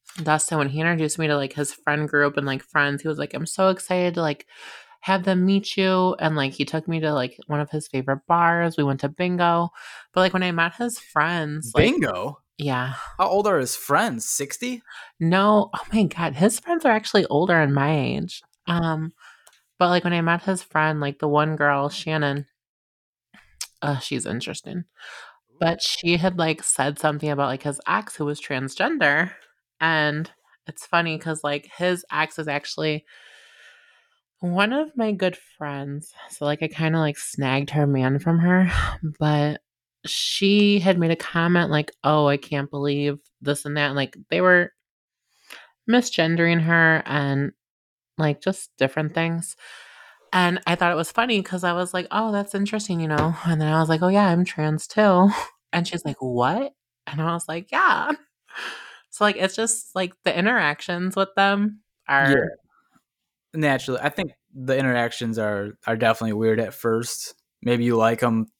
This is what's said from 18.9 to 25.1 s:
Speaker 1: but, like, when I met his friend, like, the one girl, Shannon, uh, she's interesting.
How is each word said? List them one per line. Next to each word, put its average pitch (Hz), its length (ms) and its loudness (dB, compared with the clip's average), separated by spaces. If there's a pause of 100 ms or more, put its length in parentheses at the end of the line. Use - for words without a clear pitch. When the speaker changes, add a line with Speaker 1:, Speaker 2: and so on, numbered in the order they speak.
Speaker 1:
but, 180 100 4
like, 175 160 2
when 175 80 0
I 170 80 0
met 170 220 0
his 185 200 -2
friend, 156 380 -2
like, 143 180 -4
the 156 100 -2
one 151 280 2
girl, 143 320 2
Shannon, 143 580 -2 (1300)
uh, 143 180 -2
she's 127 280 -6
interesting. - 580 -8 (760)